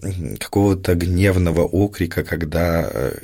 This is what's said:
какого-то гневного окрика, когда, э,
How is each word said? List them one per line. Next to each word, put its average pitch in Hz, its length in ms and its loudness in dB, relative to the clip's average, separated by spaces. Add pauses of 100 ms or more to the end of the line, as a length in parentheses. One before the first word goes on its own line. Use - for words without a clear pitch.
(380)
какого-то 98 580 2
гневного 87 640 2
окрика, 90 640 0
когда, 82 640 -2
э, 60 220 -2 (100)